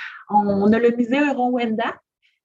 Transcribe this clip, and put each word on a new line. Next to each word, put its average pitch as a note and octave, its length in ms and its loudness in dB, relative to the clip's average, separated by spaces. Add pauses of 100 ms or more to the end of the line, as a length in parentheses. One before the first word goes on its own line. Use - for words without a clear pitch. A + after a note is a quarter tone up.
(300)
On, G#3 180 2
on G3+ 240 2
a A3+ 80 4
le A#3+ 160 4
musée A#3+ 240 0
Euron-Wenda B3 760 -2 (500)